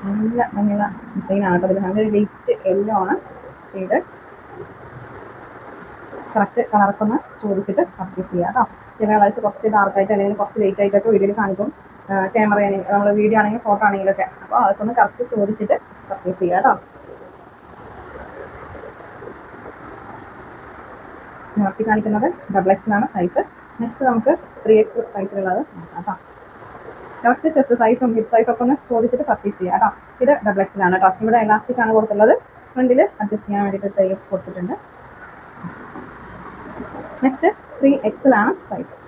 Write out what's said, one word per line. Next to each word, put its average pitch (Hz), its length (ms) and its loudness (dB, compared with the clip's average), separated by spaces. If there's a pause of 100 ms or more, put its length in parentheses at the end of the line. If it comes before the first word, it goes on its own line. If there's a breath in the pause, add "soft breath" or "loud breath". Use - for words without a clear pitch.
നല്ല 220 460 0
ഭംഗിയുള്ള 202 320 0 (300)
ഡിസൈൻ 190 280 0
ആണ് 180 180 2
ട്ടോ. 190 60 0
ഇത് 190 120 2
നല്ലൊരു 202 300 0
ലൈറ്റ് 208 440 0 (120)
യെല്ലോ 202 300 0
ആണ് 196 200 0 (540)
ഷെയ്ഡ്. 190 280 -2 (2250)
കറക്റ്റ് 214 280 0 (100)
കളറൊക്കെ 202 320 2
ഒന്ന് 214 140 0 (240)
ചോദിച്ചിട്ട് 196 420 0 (160)
പർച്ചേസ് 185 320 -10
ചെയ്യുക 175 240 -2
ട്ടോ. 247 80 4 (360)
ചില 214 140 0
കളേഴ്സ് 208 260 4
കുറച്ച് 208 280 -2
ഡാർക്ക് 202 300 2
ആയിട്ട് 196 160 2
അല്ലെങ്കിൽ 202 220 2
കുറച്ച് 202 240 -4
ലൈറ്റ് 196 220 2
ആയിട്ടൊക്കെ 202 280 4
വീഡിയോയിൽ 202 280 4
കാണിക്കും. 202 360 -2 (360)
ആ, 196 40 -2 (200)
ക്യാമറ 208 340 4
ആണെങ്കിൽ, 196 240 -2
നമ്മുടെ 202 300 4
വീഡിയോ 214 180 4
ആണെങ്കിലും 214 240 0
ഫോട്ടോ 208 220 2
ആണെങ്കിലൊക്കെ. 196 400 2 (180)
അപ്പൊ - 120 -6
അതൊക്കെ 208 280 2
ഒന്ന് 226 100 -2
കറക്റ്റ് 226 300 0 (120)
ചോദിച്ചിട്ട് 214 400 0 (340)
പർച്ചേസ് 185 300 -6
ചെയ്യുക 175 260 0
ട്ടോ. 240 80 4 (4000)
നിവർത്തി 202 320 -2
കാണിക്കുന്നത് 214 380 0 (280)
ഡബിൾ 185 160 2
എക്സ് 202 220 0
ആണ് 208 200 0
സൈസ്. 180 280 0 (400)
നെക്സ്റ്റ് 233 240 -4
നമുക്ക് 247 280 4 (300)
ത്രീ 220 160 6
എക്സ് 214 220 0 (120)
സൈസിലുള്ളത് 196 480 -2 (160)
നോക്കാം 170 300 -14
ട്ടോ. 185 80 -6 (1080)
കറക്റ്റ് 254 320 2
ചെസ്റ്റ് 269 260 4
സൈസും 240 340 4
ഹിപ്പ് 214 160 0
സൈസും 226 200 4
ഒക്കെ 240 120 0
ഒന്ന് 247 120 4 (140)
ചോദിച്ചിട്ട് 247 400 0
പർച്ചേസ് 208 300 -2
ചെയ്യുക 185 180 -2
ട്ടോ. 208 120 4 (320)
ഇത് 262 120 4 (120)
ഡബിൾ 196 160 0
എക്സ് 196 260 -2
ആണ് 185 140 2
ട്ടോ. 190 80 6 (120)
ഇവിടെ 220 160 4
ഇലാസ്റ്റിക് 220 460 0
ആണ് 220 100 2
കൊടുത്തിട്ടുള്ളത്. 220 400 4 (400)
ഫ്രണ്ടിൽ 254 280 4 (200)
അഡ്ജസ്റ്റ് 208 260 -4
ചെയ്യാൻ 202 180 -2
വേണ്ടിയിട്ട് 196 320 -4
തയ്യൽ 190 200 2 (140)
കൊടുത്തിട്ടുണ്ട്. 185 440 -6 (2500)
നെക്സ്റ്റ് 269 260 2 (300)
ത്രീ 277 120 6 (160)
എക്സ് 220 220 2 (100)
ആണ് 226 120 2 (180)
സൈസ്. 156 260 -10 (120)